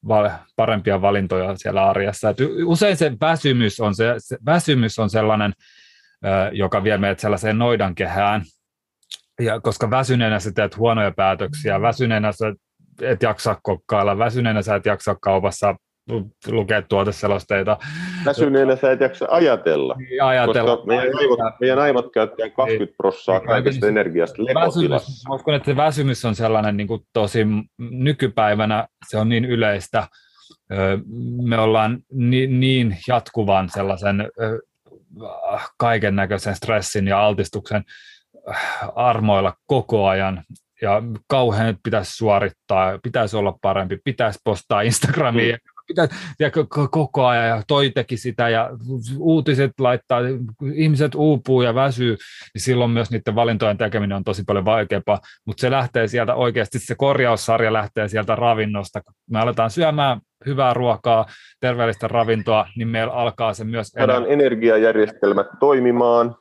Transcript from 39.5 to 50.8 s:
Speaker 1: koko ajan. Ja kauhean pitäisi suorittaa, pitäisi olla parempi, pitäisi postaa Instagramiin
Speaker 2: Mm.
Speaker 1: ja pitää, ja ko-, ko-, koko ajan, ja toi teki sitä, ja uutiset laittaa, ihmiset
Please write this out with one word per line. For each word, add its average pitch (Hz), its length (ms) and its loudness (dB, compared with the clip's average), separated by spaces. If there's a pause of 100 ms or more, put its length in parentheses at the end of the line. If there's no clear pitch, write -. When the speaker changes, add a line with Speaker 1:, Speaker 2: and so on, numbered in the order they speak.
Speaker 1:
koko 110 420 2
ajan. 95 340 0 (400)
Ja 104 200 2 (240)
kauhean 113 560 2
pitäisi 104 340 -4
suorittaa, 98 840 0
pitäisi 113 340 -2
olla 101 260 -2
parempi, 95 420 -2
pitäisi 117 400 -2
postaa 107 380 -2
Instagramiin 120 640 0
Speaker 2:
Mm. 117 40 0
Speaker 1:
ja 117 80 -4 (280)
pitää, - 220 0 (320)
ja 151 80 2
ko-, 147 320 -2
ko-, 139 100 0
koko 147 360 0
ajan, 117 220 2
ja 113 180 -2
toi 143 240 2
teki 120 260 -4
sitä, 117 320 -2
ja 113 220 0 (480)
uutiset 151 520 2 (100)
laittaa, 123 400 0 (540)
ihmiset 151 400 2